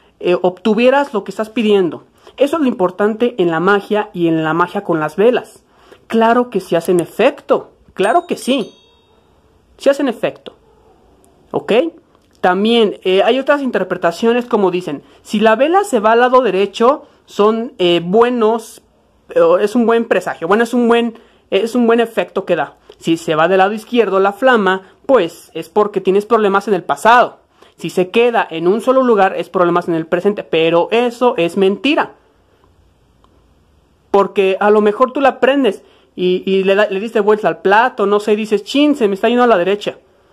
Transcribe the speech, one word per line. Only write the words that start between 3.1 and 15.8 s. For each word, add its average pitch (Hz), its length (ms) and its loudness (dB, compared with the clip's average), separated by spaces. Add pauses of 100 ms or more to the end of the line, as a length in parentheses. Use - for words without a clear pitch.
en 170 120 0
la 165 100 -2
magia 202 520 -2
y 175 160 -2
en 160 160 0
la 156 80 -2
magia 175 320 -2
con 165 160 -2
las 151 160 -6
velas. 220 460 -2 (440)
Claro 233 440 2
que 196 100 -4
sí 175 160 -2
hacen 175 240 0
efecto, 226 680 -2 (240)
claro 269 320 0
que 190 100 -6
sí, 247 380 -4 (1040)
sí - 100 0
hacen 277 200 0
efecto, - 460 -8 (1000)
¿ok? - 200 -4 (680)
También, 208 640 0
eh, 190 180 2
hay 240 160 -4
otras 285 240 0
interpretaciones 208 840 -2
como 202 240 0
dicen, 175 320 -6 (200)
si - 180 -6
la 220 160 4
vela 339 280 0